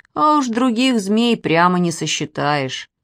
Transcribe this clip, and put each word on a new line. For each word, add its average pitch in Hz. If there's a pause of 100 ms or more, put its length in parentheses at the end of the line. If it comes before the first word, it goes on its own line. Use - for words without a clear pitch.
(140)
А 302
уж 262
других 240
змей 220
прямо 175
не 170
сосчитаешь». 143 (140)